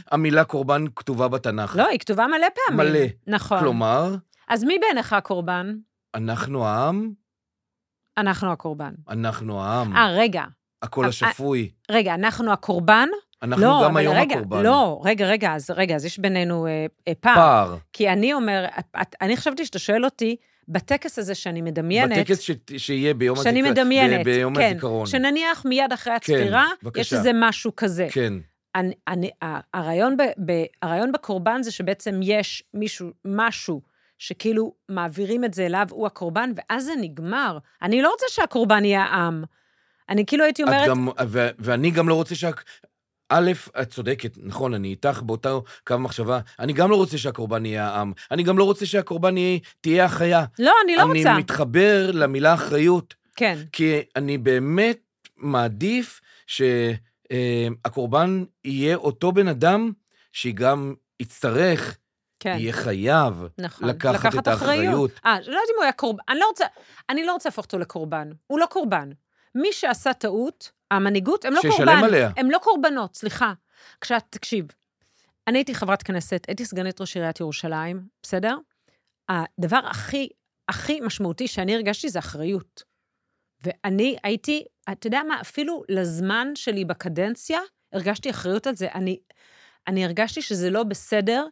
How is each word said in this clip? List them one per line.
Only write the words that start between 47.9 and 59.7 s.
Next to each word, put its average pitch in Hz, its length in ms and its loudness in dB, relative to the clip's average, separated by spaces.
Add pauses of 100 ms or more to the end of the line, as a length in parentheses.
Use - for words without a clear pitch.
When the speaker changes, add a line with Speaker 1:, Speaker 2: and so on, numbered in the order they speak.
Speaker 1:
אני 170 120 0
גם 185 140 4
לא 196 60 6
רוצה 202 220 2
שהקורבן 185 520 0
יהיה, 180 220 0 (220)
תהיה 170 240 4
החיה. 170 400 2 (140)
Speaker 2:
לא, 277 140 6 (120)
אני 339 100 2
לא 370 160 6
Speaker 1:
אני 311 80 2
Speaker 2:
רוצה. - 180 6
Speaker 1:
מתחבר 190 760 2
למילה 147 400 4
אחריות. 156 640 2 (200)
Speaker 2:
כן. 190 220 0 (140)
Speaker 1:
כי 156 300 2 (140)
אני 139 220 -2
באמת 143 600 2 (380)
מעדיף 143 840 -2 (260)
ש-, - 140 -6 (720)
אה, 120 360 -2 (180)
הקורבן 147 580 0 (200)
יהיה 139 320 0
אותו 151 360 0
בן 190 160 4
אדם 180 440 2 (420)